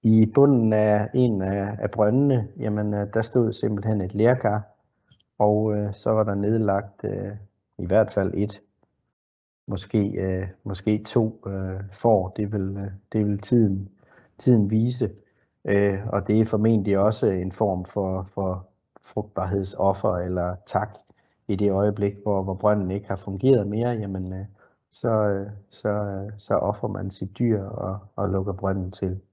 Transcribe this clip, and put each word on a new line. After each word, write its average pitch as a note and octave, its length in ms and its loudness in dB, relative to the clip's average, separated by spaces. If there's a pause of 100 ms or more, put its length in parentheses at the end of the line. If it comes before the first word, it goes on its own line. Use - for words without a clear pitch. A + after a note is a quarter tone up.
I A2 320 6
bunden C3 380 6
af G#2+ 420 2
en A#2 280 2
af, G2+ 360 -2
af G#2 120 -4
brøndene, A#2 580 2 (100)
jamen, G#2+ 360 -2
øh, G2+ 200 -4
der A2 80 2
stod A2+ 300 2
simpelthen G#2+ 480 -2
et F#2 140 -6
lerkar, G#2+ 480 2 (760)
og, G#2+ 380 2
øh, G#2 180 -4
så - 160 -4
var A2 120 2
der G#2 120 -2
nedlagt, G2+ 680 -2
øh, G2 280 -6 (460)
i F2+ 80 -6
hvert G2+ 240 2
fald F#2+ 240 0
et, G#2 280 -4 (1040)
måske, G2+ 440 -2
øh, F#2 380 -4 (160)
måske G#2+ 400 -2
to, A2 420 0
øh, F#2+ 340 -6 (120)
får. G2 360 2
Det G#2 240 -4
vil, G2 240 -4
øh, G2 140 -8 (220)
det G#2+ 140 2
vil G2+ 120 0
tiden, G2+ 500 2 (500)
tiden A2 320 4
vise. A#2 400 0 (540)
Øh, G2+ 420 2
og G2+ 200 -2
det G#2+ 140 4
er A2 60 4
formentlig G#2+ 520 2
også G#2+ 280 2
en F#2 260 0
form F#2 320 -2
for, F#2+ 500 -4
for F#2 320 -4 (360)
frugtbarhedsoffer G2 1120 -2
eller F2+ 400 -4 (100)
tak G2+ 320 -4 (520)
i G2 60 0
det G2+ 160 2
øjeblik, G2+ 500 0
hvor, G2+ 200 0
hvor F#2+ 120 -4
brønden G#2 360 2
ikke G#2 180 -6
har F#2+ 80 -2
fungeret G2+ 500 2
mere, A2+ 240 -2
jamen, F#2+ 420 -6
øh, F#2+ 120 -8 (460)
så, - 180 -6
øh, G#2 420 0 (200)
så, - 180 -6
øh, G2+ 500 -4
så - 160 -2
offer G2+ 340 0
man F#2+ 220 -6
sit - 280 -10
dyr A2+ 240 2
og, G2 360 -8 (180)
og G2 120 -2
lukker F#2+ 240 -2
brønden F#2+ 380 -2
til. F#2 300 -6 (120)